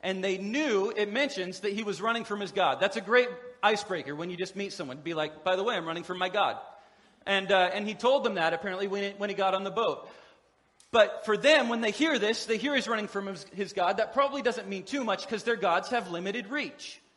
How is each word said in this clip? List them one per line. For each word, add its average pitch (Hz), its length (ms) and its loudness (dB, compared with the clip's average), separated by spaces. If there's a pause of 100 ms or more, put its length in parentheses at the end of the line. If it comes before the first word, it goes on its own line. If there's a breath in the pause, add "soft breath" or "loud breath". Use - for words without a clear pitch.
and 185 200 -2
they 190 140 0
knew, 220 580 0
it 208 160 0
mentions, 185 500 -4
that 202 120 -2
he 214 80 -4
was 196 220 -4
running 226 200 0
from 208 160 -6
his 196 120 -6
God. 160 280 2
That's 196 180 0
a 226 40 -4
great 247 280 4 (340)
icebreaker 185 520 0
when 170 140 -6
you 175 80 -8
just 185 180 -6
meet 196 180 -6
someone. 131 240 -8
Be 160 180 -6
like, 156 280 -4
"By 185 120 4
the 190 80 0
way, 233 120 0
I'm 165 120 -4
running 165 160 -6
from 180 160 -6
my 185 100 0
God." 180 280 2 (680 loud breath)
And, 196 240 0
uh, 185 220 6
and 208 140 -4
he 214 80 -6
told 254 280 4
them 220 120 0
that, 165 180 2
apparently, 190 340 -4
when 196 160 -2
it, 196 160 -6
when 202 120 -2
he 196 40 -4
got 190 200 2
on 190 80 -2
the 196 80 -4
boat. 208 360 -2 (840 loud breath)
But 214 340 6
for 214 100 2
them, 262 340 6
when 233 120 0
they 220 80 2
hear 294 300 2
this, 214 260 0
they 220 120 0
hear 277 180 0
he's 240 120 2
running 214 200 0
from 196 180 -4
his, 190 200 -8
his 190 280 -6
God. 190 240 2
That 214 160 0
probably 277 300 2
doesn't 208 240 0
mean 196 160 -6
too 269 200 -4
much 196 240 -2
'cause 220 140 -4
their 233 140 0
gods 185 340 2
have 220 220 -2
limited 196 400 -6
reach. - 500 -8 (140)